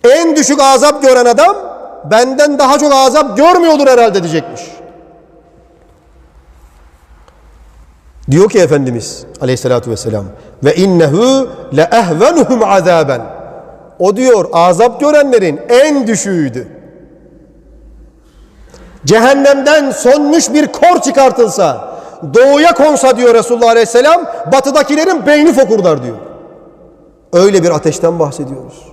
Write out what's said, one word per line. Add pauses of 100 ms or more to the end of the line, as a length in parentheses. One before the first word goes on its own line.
"En
düşük
azap
gören
adam (480)
benden
daha
çok
azap
görmüyordur
herhalde."
diyecekmiş. (3750)
Diyor
ki
Efendimiz (180)
aleyhissalatü
vesselam, (400)
"Ve
innehu (280)
le
ehvenuhum
azaben." (760)
O
diyor,
azap
görenlerin
en
düşüğüydü. (2250)
Cehennemden
sönmüş
bir
kor
çıkartılsa, (460)
doğuya
konsa
diyor
Resulullah
aleyhisselam, (260)
batıdakilerin
beyni
fokurdar
diyor. (1160)
Öyle
bir
ateşten
bahsediyoruz. (100)